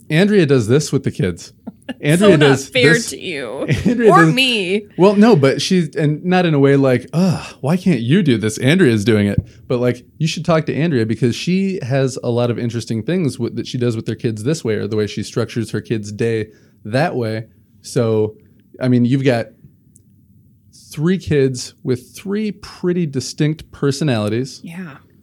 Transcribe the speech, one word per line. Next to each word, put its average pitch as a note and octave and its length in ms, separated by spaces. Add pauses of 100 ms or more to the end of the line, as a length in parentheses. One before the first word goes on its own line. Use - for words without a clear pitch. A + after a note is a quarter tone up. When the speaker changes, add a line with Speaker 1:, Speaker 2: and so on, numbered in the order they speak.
(100)
Speaker 1:
Andrea G3 360
does B2+ 220
this D3 240
with C#3 120
the - 60
kids." F2+ 420 (240)
Speaker 2:
<laughs> - 260
Speaker 1:
Andrea D3 160
Speaker 2:
So G3 180
not - 20
Speaker 1:
does C#3 300
Speaker 2:
fair B3 260
Speaker 1:
this. A#3 160
Speaker 2:
to - 80
you C#3 440
Speaker 1:
<laughs> - 240
Andrea A3+ 260
Speaker 2:
or F4 140
Speaker 1:
does D#3+ 80
Speaker 2:
me. A3 520 (120)
Speaker 1:
Well, G3 180
no, G#3+ 200
but C3+ 260
she's, F3+ 340
and D3+ 280
not F3+ 220
in E3 80
a C#3+ 40
way C#3 180
like, C3 380
"Ugh, F3 480
why D3+ 160
can't F3 220
you C#3 220
do B2 160
this? G#2+ 200
Andrea's B2+ 480
doing G#2 200
it." G2+ 120 (280)
But, B2+ 140
like, B2 240 (140)
you D#3 80
should D#3+ 180
talk D#3+ 220
to B2 80
Andrea C3 320
because A#2 280
she F#3+ 480
has C3+ 400
a A#2+ 80
lot A#2+ 200
of A2+ 80
interesting A2+ 440
things E3 360
with, A2+ 180
that A2+ 100
she - 120
does A#2+ 180
with A2+ 100
their A2+ 100
kids A2 280
this D#3 200
way A2 100
or G#2 120
the G#2+ 100
way G#2+ 100
she G2+ 160
structures A2 500
her G#2+ 80
kids' G#2 320
day A2 380 (340)
that B2+ 320
way. A2 300 (340)
So, A2 560 (440)
I B2+ 80
mean, B2 180
you've C3 180
got A#2 220 (1500)
three E3+ 260
kids C3+ 640
with B2+ 340
three G#3 360
pretty F3+ 540
distinct D3+ 680
personalities. C3 880
Speaker 2:
Yeah. E3+ 360 (240)